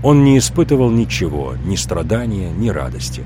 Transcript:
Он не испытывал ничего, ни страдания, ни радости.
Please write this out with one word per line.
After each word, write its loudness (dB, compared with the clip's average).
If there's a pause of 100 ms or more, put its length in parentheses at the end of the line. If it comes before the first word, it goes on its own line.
Он 6
не 6
испытывал 2
ничего, -2 (120)
ни -2
страдания, -4
ни -2
радости. -6